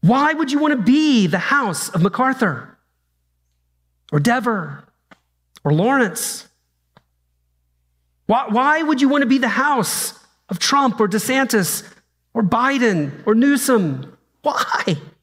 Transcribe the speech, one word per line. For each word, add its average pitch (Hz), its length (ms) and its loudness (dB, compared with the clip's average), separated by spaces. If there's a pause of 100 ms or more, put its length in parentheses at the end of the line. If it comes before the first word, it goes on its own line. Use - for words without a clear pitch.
Why 269 320 2
would 302 200 -4
you 285 80 0
want 294 180 0
to - 20 -4
be 254 460 4
the 175 140 -2
house 233 480 -2
of 160 140 -2
MacArthur 202 760 -2 (1300)
or 147 80 0
Dever 202 640 -2 (800)
or 147 80 2
Lawrence? 220 760 -2 (1800)
Why, 247 220 0
why 277 360 0
would 294 160 0
you 277 80 4
want 285 140 2
to 262 40 0
be 262 120 2
the 247 100 0
house 262 680 -2 (360)
of 180 100 -6
Trump 277 400 0
or 208 80 2
DeSantis 220 760 -2 (500)
or 233 120 -2
Biden 233 680 0 (160)
or 208 80 4
Newsom? 220 800 2 (260)
Why? - 560 -2 (240)